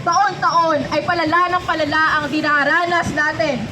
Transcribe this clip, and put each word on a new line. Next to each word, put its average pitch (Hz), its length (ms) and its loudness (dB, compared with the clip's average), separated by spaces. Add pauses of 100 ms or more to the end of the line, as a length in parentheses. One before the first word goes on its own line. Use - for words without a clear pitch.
Taon-taon 339 880 0
ay 311 160 0
palala 349 480 2
ng 359 80 -2
palala 311 560 0
ang 294 80 -4
dinaranas 311 880 0
natin 302 560 -2